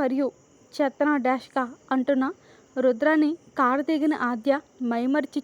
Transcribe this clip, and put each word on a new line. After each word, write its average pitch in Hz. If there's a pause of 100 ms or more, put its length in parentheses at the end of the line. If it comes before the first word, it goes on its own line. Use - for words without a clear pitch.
for 262
you, 269 (500)
చెత్తన 285
డాష్‌గా" 254 (180)
అంటున్న 262 (460)
రుద్రాని 294
కారు 277
దిగిన 302
ఆద్య 247 (220)
మైమరిచి 254